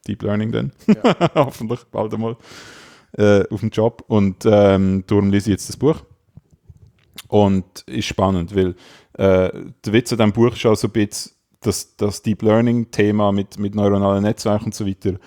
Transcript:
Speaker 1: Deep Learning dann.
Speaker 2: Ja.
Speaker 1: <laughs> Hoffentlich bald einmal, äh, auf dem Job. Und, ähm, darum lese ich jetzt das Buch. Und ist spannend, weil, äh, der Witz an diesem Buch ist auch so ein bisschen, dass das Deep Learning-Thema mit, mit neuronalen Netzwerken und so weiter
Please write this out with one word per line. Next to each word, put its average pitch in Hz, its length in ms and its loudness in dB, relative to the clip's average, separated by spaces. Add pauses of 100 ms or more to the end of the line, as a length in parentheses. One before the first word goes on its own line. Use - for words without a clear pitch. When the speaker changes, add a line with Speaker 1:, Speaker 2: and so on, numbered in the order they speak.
Speaker 1:
Deep 104 160 -10
Learning 107 280 -4
dann. 135 200 -6 (160)
Speaker 2:
Ja. 196 440 2
Speaker 1:
<laughs> - 40 -10
Hoffentlich 120 440 -4 (120)
bald 107 220 -6
einmal, 113 220 -6 (840)
äh, 101 320 4
auf 101 120 -6
dem 110 80 -2
Job. - 380 -2
Und, 101 380 0
ähm, 98 640 4
darum 101 240 2
lese 101 200 0
ich - 20 2
jetzt - 160 -6
das 110 80 -8
Buch. 147 260 -2 (1200)
Und 98 600 0
ist 117 180 -6
spannend, 95 500 -2
weil, 92 200 0 (380)
äh, 92 360 2 (340)
der 104 100 0
Witz 117 180 2
an 117 80 -2
diesem 104 140 2
Buch 117 200 2
ist - 120 -8
auch 110 100 4
so 110 140 -4
ein - 20 -6
bisschen, - 400 -4 (300)
dass - 340 -6
das 104 260 -4
Deep 110 220 -4
Learning-Thema 107 880 2
mit, 98 260 -4
mit 101 160 -6
neuronalen 101 500 0
Netzwerken 104 420 -2
und 107 100 -8
so 107 100 -6
weiter 98 280 -4 (140)